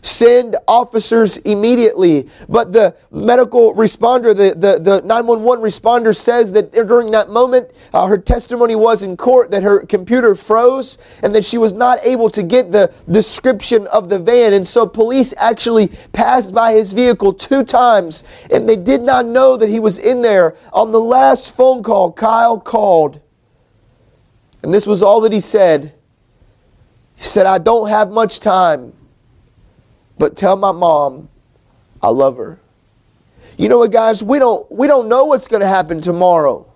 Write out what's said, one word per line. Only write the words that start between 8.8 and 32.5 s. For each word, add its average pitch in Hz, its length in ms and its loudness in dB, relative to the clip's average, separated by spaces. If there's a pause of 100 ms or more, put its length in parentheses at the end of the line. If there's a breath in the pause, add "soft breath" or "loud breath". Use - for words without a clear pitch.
in 185 140 -10
court 247 340 2
that 202 100 -4
her 202 240 0
computer 214 500 0
froze 240 640 -2 (220 loud breath)
and 202 140 -2
that 214 80 2
she - 140 -6
was 220 160 0
not 240 320 0
able 233 240 0
to 214 140 -6
get 185 280 0
the 196 220 2 (180 loud breath)
description 214 760 -2
of 202 200 -2
the 196 100 -4
van. 226 360 2
And 196 120 0
so 226 220 0
police 240 480 -2
actually 226 540 0 (240 loud breath)
passed 226 400 -2
by 226 180 0
his 214 220 0
vehicle 214 400 0
two 269 320 -2
times, 220 580 0 (300 loud breath)
and 226 160 -2
they 220 80 2
did 233 240 -2
not 247 240 0
know 254 320 2
that 214 100 0
he 220 140 -2
was 214 180 -2
in 247 220 0
there. 190 340 2 (160 loud breath)
On 220 220 -2
the 226 80 2
last 254 520 0
phone 254 300 2
call, 196 300 0
Kyle 226 440 0
called, 165 640 0 (1400)
and 160 100 -4
this 214 140 0
was 208 160 0
all 208 160 4
that 220 140 0
he 208 80 -2
said. 160 520 0 (1200)
He - 80 -16
said, 196 200 0
"I 190 120 0
don't 220 320 -2
have 214 220 0
much 220 280 -4
time, 175 540 -2 (1200)
but 151 180 -2
tell 196 220 0
my 196 160 -2
mom 151 560 -2 (720)
I 107 80 0
love 131 280 0
her." 90 220 -14 (1000 soft breath)